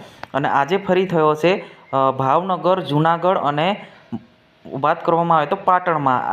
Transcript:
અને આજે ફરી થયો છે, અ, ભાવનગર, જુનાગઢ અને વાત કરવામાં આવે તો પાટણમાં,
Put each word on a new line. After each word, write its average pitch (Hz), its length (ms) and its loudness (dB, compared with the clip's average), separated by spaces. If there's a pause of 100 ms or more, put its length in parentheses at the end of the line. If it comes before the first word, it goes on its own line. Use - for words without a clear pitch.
(340)
અને 143 160 -2
આજે 143 280 0
ફરી 190 280 0
થયો 156 300 2
છે, 165 160 2 (420)
અ, 135 180 2
ભાવનગર, 165 680 0
જુનાગઢ 165 560 0
અને 147 300 0 (960)
વાત 139 400 -2
કરવામાં 170 320 2
આવે 147 80 2
તો 196 100 -2
પાટણમાં, 165 640 0 (120)